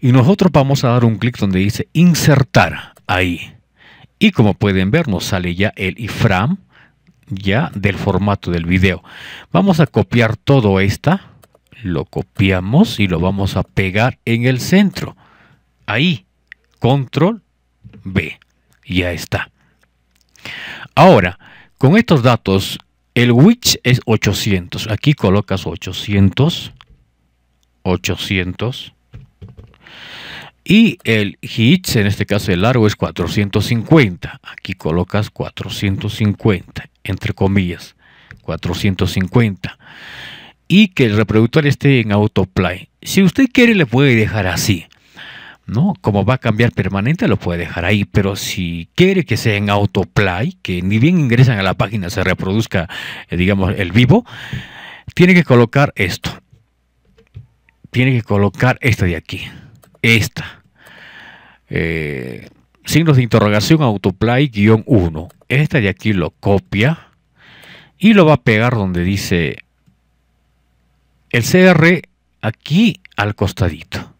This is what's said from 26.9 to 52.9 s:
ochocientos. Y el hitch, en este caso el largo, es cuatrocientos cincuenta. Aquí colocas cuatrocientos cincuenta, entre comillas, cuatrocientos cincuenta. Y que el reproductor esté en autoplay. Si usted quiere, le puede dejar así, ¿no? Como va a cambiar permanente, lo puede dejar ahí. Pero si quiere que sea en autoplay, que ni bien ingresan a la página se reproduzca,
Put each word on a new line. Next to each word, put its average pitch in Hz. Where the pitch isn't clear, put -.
ochocientos. 92
Y 208
el 107
hitch, 139
en 101
este 101
caso 104
el 87
largo, 113
es 101
cuatrocientos 98
cincuenta. 117
Aquí -
colocas 90
cuatrocientos -
cincuenta, -
entre -
comillas, 95
cuatrocientos 87
cincuenta. 98
Y 208
que -
el 104
reproductor 110
esté 139
en 107
autoplay. 98
Si -
usted 240
quiere, 240
le 185
puede 127
dejar 104
así, 90
¿no? 160
Como 101
va 113
a 131
cambiar 113
permanente, 101
lo 101
puede 87
dejar 85
ahí. 101
Pero 98
si 85
quiere 185
que 107
sea 107
en 104
autoplay, 101
que 90
ni 98
bien 165
ingresan 120
a 98
la 92
página 95
se 92
reproduzca, 95